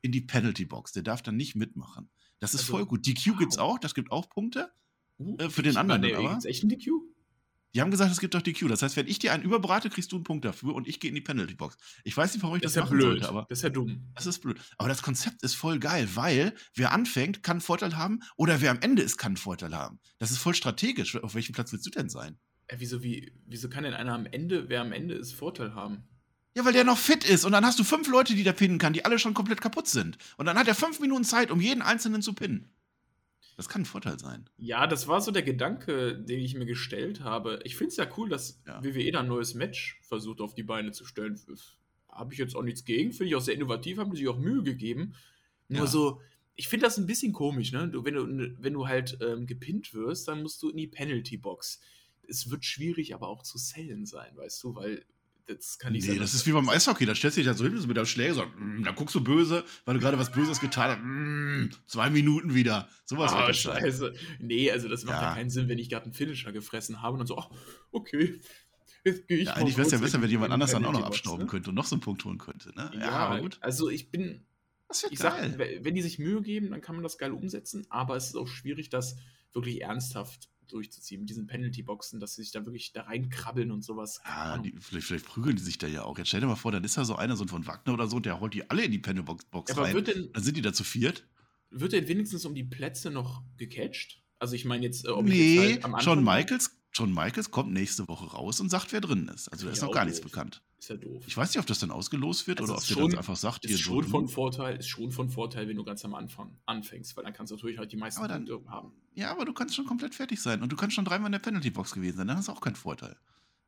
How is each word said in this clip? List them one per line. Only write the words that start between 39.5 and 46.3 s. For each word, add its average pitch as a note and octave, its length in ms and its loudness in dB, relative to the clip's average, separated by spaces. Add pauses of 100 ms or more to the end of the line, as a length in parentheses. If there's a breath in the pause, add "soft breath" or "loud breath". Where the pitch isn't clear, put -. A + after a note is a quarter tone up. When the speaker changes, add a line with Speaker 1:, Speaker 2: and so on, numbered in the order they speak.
Speaker 2:
Match - 480 -6
versucht, A2 380 -8
auf G#2 120 -6
die A2+ 80 -8
Beine G#2+ 300 -4
zu - 140 -14
stellen. G#2 340 -8 (680)
Hab A#2+ 220 -12
ich B2+ 60 -12
jetzt B2+ 180 -4
auch - 60 -4
nichts A#2+ 240 -6
gegen, D3+ 280 0
finde - 160 -2
ich D3+ 60 2
auch B2+ 60 0
sehr - 140 0
innovativ, C#3 420 -4
haben G3+ 140 -2
die E3+ 60 -6
sich C#3 100 -2
auch B2 100 0
Mühe G#3 240 0
gegeben. C3 540 -4 (540 loud breath)
Nur C#3+ 160 2
Speaker 1:
Ja. - 20 4
Speaker 2:
so, C#3+ 340 2 (320 loud breath)